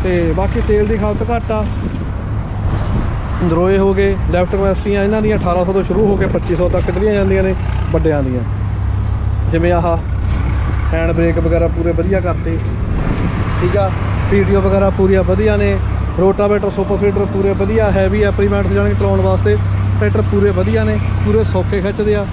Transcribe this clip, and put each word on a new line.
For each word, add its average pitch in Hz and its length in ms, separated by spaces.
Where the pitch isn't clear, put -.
ਤੇ 170 340
ਬਾਕੀ 196 300
ਤੇਲ 208 200
ਦੀ 220 100
ਖਪਤ 208 380
ਘੱਟ 226 160
ਆ, 214 140
ਨਰੋਏ 180 340
ਹੋ 196 160
ਗਏ, 196 220
ਲੈਫਟ 180 240
ਕਪੈਸਿਟੀਆਂ 196 480
ਇਹਨਾਂ 214 180
ਦੀਆਂ 214 160
ਅਠਾਰਾਂ 180 280
ਸੌ 190 80
ਤੋਂ 190 100
ਸ਼ੁਰੂ 190 240
ਹੋ 202 80
ਕੇ 190 100
ਪੱਚੀ 180 300
ਸੌ 175 140
ਤੱਕ 185 220
ਚਲੀਆਂ 202 220
ਜਾਂਦੀਆਂ 190 300
ਨੇ 190 120
ਵੱਡਿਆਂ 156 320
ਦੀਆਂ। 127 180
ਜਿਵੇਂ 165 200
ਆਹ 170 260
ਹੈਂਡ 165 180
ਬ੍ਰੇਕ 165 280
ਵਗੈਰਾ 165 280
ਪੂਰੇ 165 240
ਵਧੀਆ 175 280
ਕਰਤੇ, 165 380
ਠੀਕ 202 160
ਆ। 190 140
ਪੀ 202 120
ਟੀ 196 120
ਓ 196 60
ਵਗੈਰਾ 196 280
ਪੂਰੀਆਂ 190 340
ਵਧੀਆ 202 320
ਨੇ, 202 220
ਰੋਟਾਵੇਟਰ, 202 560
ਸੁਪਰ 196 220
ਸੀਡਰ 196 280
ਪੂਰੇ 196 260
ਵਧੀਆ, 202 400
ਹੈਵੀ 190 320
ਇੰਪਲੀਮੈਂਟਸ 101 460
ਜਾਣੀ 101 240
ਚਲਾਉਣ 98 280
ਵਾਸਤੇ 95 360
ਟਰੈਕਟਰ 208 220
ਪੂਰੇ 202 280
ਵਧੀਆ 202 340
ਨੇ, 214 160
ਪੂਰੇ 214 180
ਸੌਖੇ 190 380
ਖਿੱਚਦੇ 208 340
ਆ। 202 180